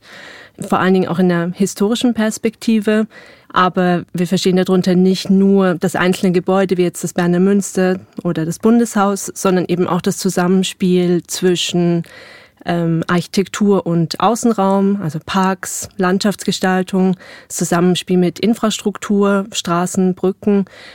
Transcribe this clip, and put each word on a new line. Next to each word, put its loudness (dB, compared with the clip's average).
vor -2
allen 4
Dingen 2
auch -4
in 4
der 0
historischen -2
Perspektive. 0
Aber 0
wir -2
verstehen 0
darunter 2
nicht 2
nur 4
das -2
einzelne 0
Gebäude, 0
wie 2
jetzt -4
das -8
Berner 0
Münster 0
oder -2
das -6
Bundeshaus, 2
sondern 0
eben 0
auch 0
das -2
Zusammenspiel 0
zwischen, 0
ähm, -2
Architektur 0
und -2
Außenraum, 0
also -4
Parks, -4
Landschaftsgestaltung, 0
das -10
Zusammenspiel 0
mit 0
Infrastruktur, -2
Straßen, -2
Brücken 0